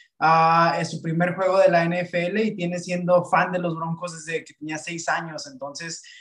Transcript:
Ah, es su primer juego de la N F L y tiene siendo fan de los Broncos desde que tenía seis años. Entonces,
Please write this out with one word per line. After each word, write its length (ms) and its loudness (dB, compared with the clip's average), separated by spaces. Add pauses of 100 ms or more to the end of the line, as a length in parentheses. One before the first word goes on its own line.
(260)
Ah, 540 4
es 120 -4
su 100 -10
primer 340 -2
juego 220 2
de 120 8
la 140 4
N 160 -2
F 280 -2
L 140 -2
y 140 -2
tiene 240 -4
siendo 460 2
fan 260 2
de 80 -2
los 160 -2
Broncos 380 -6
desde 320 -8
que 80 -20
tenía 240 -8
seis 320 -8
años. 420 -4
Entonces, 500 -12 (200)